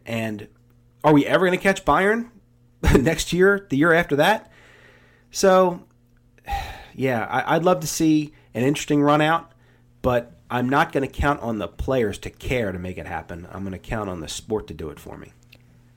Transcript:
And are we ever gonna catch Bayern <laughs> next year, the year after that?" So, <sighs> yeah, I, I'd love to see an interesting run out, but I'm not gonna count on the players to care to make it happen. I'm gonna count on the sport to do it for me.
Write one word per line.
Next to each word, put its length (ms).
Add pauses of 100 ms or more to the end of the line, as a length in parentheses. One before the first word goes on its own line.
And 440 (540)
are 100
we 140
ever 200
gonna 100
catch 280
Bayern 440 (300)
<laughs> 240 (180)
next 320
year, 380
the 80
year 160
after 220
that?" 360 (800)
So, 520 (640)
<sighs> 480
yeah, 340
I, 280
I'd 80
love 160
to 60
see 460 (220)
an 80
interesting 400
run 180
out, 300 (520)
but 300 (180)
I'm 180
not 240
gonna 160
count 320
on 180
the 100
players 500
to 120
care 400
to 80
make 180
it 100
happen. 440
I'm 140
gonna 140
count 300
on 120
the 80
sport 400
to 60
do 160
it 100
for 180
me. 140 (640)